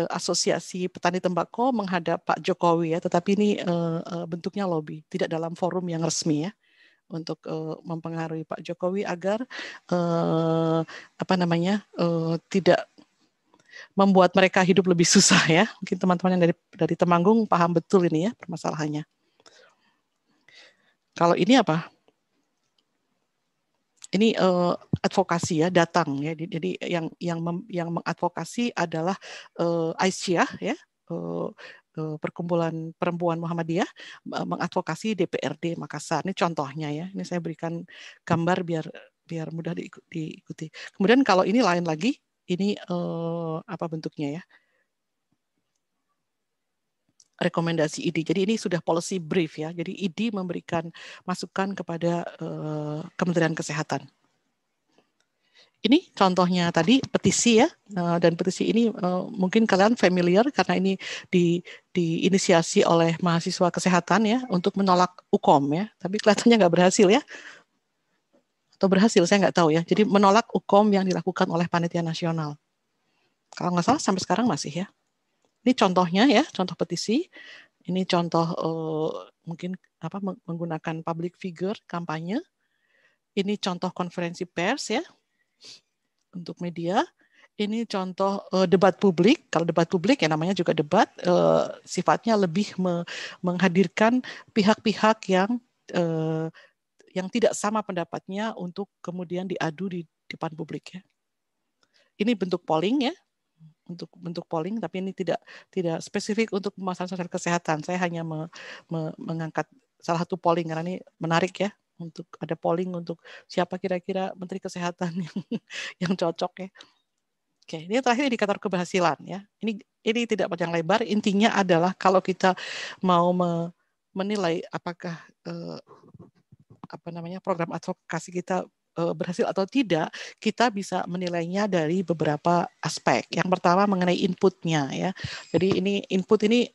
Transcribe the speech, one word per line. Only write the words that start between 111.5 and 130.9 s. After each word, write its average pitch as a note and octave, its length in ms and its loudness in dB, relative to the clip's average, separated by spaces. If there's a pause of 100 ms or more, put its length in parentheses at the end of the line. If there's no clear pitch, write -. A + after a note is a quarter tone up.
ya, G3+ 100 -2 (300)
untuk E3+ 240 -12 (160)
ada D#3+ 160 -6
polling F3+ 400 -2
untuk E3+ 240 -10 (240)
siapa - 320 -4
kira-kira F#3 560 -4
menteri F#3+ 300 -12
kesehatan F3 580 -6
<laughs> E3+ 80 -6
yang, - 80 -16 (640)
yang F3 160 -2
cocok F3 360 -4 (120)
ya. F#3+ 40 -14 (920)
Oke, - 220 -12
ini G#3+ 160 -2
terakhir B3+ 260 2
indikator G#3+ 320 -2
keberhasilan F3 600 -2 (100)
ya. G3 160 -12 (160)
Ini, G#3 220 -6
ini - 420 -6
tidak G3 240 -2
panjang E3+ 240 -4
lebar. E3+ 320 0
Intinya G#3 480 2
adalah F3+ 400 2
kalau F#3 320 2
kita F#3 320 2 (480)
mau F3+ 320 4
me-, E3+ 320 -2 (480)
menilai F#3+ 560 -2
apakah, E3+ 480 -10 (240)
eh, E3+ 340 -12 (1080)
apa - 260 -18
namanya, E3+ 300 -14
program E3+ 320 -4
advokasi - 560 -10
kita F3+ 340 -4 (340)
eh, E3+ 180 -2
berhasil F3 320 -2
atau F#3+ 160 -2
tidak, F3+ 480 0 (240)
kita A3+ 320 0
bisa G3 400 -4